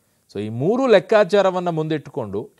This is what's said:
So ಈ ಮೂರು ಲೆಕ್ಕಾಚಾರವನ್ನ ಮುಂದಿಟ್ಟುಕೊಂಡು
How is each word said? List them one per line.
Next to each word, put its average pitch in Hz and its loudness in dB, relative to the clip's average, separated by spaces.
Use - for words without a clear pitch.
So 101 -8
ಈ 107 -6
ಮೂರು 190 -2
ಲೆಕ್ಕಾಚಾರವನ್ನ 190 2
ಮುಂದಿಟ್ಟುಕೊಂಡು 143 -6